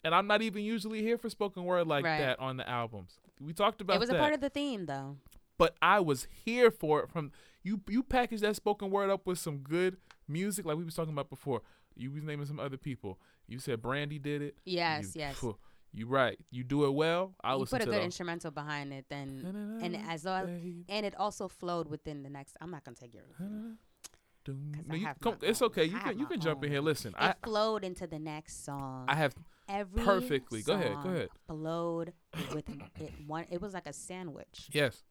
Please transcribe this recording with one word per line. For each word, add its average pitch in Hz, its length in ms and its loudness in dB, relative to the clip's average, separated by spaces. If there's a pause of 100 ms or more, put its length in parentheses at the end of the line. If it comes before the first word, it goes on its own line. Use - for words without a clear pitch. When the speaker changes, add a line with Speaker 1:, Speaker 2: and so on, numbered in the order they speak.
Speaker 1:
And - 100 4
I'm 202 140 6
not 214 140 6
even 208 200 -2
usually 214 400 -2
here 226 160 2
for 233 120 -6
spoken 196 340 -4
word 180 240 4
like 143 160 4
Speaker 2:
Right. 156 140 4
Speaker 1:
that 131 200 2
on 131 200 -4
the - 100 -4
albums. 113 500 -4 (220)
We 151 120 -8
talked 202 280 2
about 190 160 4
Speaker 2:
It 185 40 6
was 240 100 2
Speaker 1:
that. 175 60 6
Speaker 2:
a 151 40 6
part 302 120 6
of 294 80 2
the 277 80 0
theme, 269 380 -2
though. 139 300 -6 (420)
Speaker 1:
But 165 240 6
I 190 180 8
was 147 280 2 (160)
here 233 260 8
for 151 320 2
it. - 80 -6
From 147 220 -4 (320)
you, 196 240 -2
you 226 160 4
packaged 233 380 2
that 208 120 4
spoken 202 360 0
word 196 200 4
up 196 160 2
with 180 140 0
some 147 180 -4
good 175 380 2 (320)
music, 185 360 -2
like 156 120 0
we 170 80 -4
was 160 100 -6
talking 160 180 -2
about 143 180 -4
before. 127 320 -2 (340)
You 131 160 -6
was 151 100 -6
naming 147 240 -6
some 147 140 -6
other 135 160 -4
people. 110 420 -6 (300)
You 117 100 -10
said 117 240 -4
Brandy 143 380 -2
did 147 200 -2
it. 147 240 -6
Speaker 2:
Yes, 165 520 0
Speaker 1:
You, 156 40 -8
Speaker 2:
yes. 139 200 -6
Speaker 1:
phew, 113 160 -2 (360)
you 107 140 -8
right. 123 320 4 (120)
You 123 120 -8
do 143 240 2
it 139 60 4
well. 170 500 2
I 123 120 0
Speaker 2:
You - 60 2
Speaker 1:
listen 247 180 0
Speaker 2:
put 226 40 2
a 208 40 2
Speaker 1:
to - 40 0
Speaker 2:
good 214 100 4
Speaker 1:
the - 40 0
Speaker 2:
instrumental 175 480 -4
behind 147 400 -6
it, 135 160 -10
then, 135 340 -8
Speaker 1:
Na-na-na-na, 208 420 -6
Speaker 2:
and - 120 -2
as 160 280 -6
well, 185 220 0
Speaker 1:
babe. 175 420 -8
Speaker 2:
and 208 180 -2
it 196 100 -4
also 202 320 -2
flowed 175 400 -2
within 151 340 -8
the 139 80 -12
next. 139 300 -14
I'm 165 100 -12
not 151 140 -12
gonna 120 120 -16
take 123 180 -20
your 135 100 -20
review, 180 220 -12
Speaker 1:
Na-na-na. 214 280 -10 (680)
Doom. 143 300 -8
Speaker 2:
'cause 151 120 -10
Speaker 1:
No, 156 80 -4
Speaker 2:
I - 40 -2
Speaker 1:
you 147 80 -2
Speaker 2:
have 147 140 -8
Speaker 1:
come, - 220 0
Speaker 2:
my 160 60 2
Speaker 1:
it's 226 120 2
Speaker 2:
own. 247 60 6
Speaker 1:
okay. 185 180 4
You 170 120 0
Speaker 2:
I - 20 -4
Speaker 1:
can, 196 100 -4
Speaker 2:
have 196 100 -2
Speaker 1:
you 285 60 0
Speaker 2:
my - 60 -4
Speaker 1:
can 277 100 -2
jump 151 220 0
in 147 60 -2
Speaker 2:
own. 147 40 0
Speaker 1:
here. 139 80 2
Listen, 143 340 0
Speaker 2:
It - 80 -6
Speaker 1:
I 180 200 6
Speaker 2:
flowed 214 420 0
into 180 220 -6
the 156 120 -8
next 156 460 -10
song. 135 440 -8
Speaker 1:
I 139 60 4
have 151 200 2 (360)
Speaker 2:
Every 202 320 -2
Speaker 1:
perfectly. 180 600 2
Go 151 120 2
ahead, 139 200 2
go - 80 -4
Speaker 2:
song 185 120 -2
Speaker 1:
ahead. 143 140 0 (180)
Speaker 2:
flowed 165 680 -4 (420)
with 151 140 -6
<clears throat> - 320 -12
it. 151 120 -10 (140)
One, 156 240 -6
it 175 100 -4
was 175 140 -8
like 175 120 -8
a 147 60 -10
sandwich. - 800 -12
Speaker 1:
Yes. 143 380 2